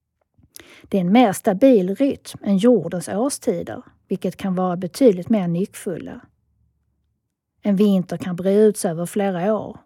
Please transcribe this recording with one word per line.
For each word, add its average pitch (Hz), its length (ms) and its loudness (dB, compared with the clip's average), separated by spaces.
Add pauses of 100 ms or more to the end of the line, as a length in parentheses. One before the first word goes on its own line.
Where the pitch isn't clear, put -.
(840)
Det - 140 -6
är 190 40 2
en 180 120 0
mer 226 200 4
stabil 196 640 2
rytm - 480 -4
än 202 140 0
jordens 180 520 0
årstider, 208 760 -6 (260)
vilket 185 280 -6
kan 190 180 -4
vara 180 220 -2
betydligt 185 520 2
mer 196 200 0
nyckfulla. - 720 -8 (1400)
En 202 140 0
vinter 190 400 2
kan 175 200 -8
bre 185 180 0
ut 208 220 4
sig 190 140 -4
över 170 160 -6
flera 196 480 -2
år - 320 -8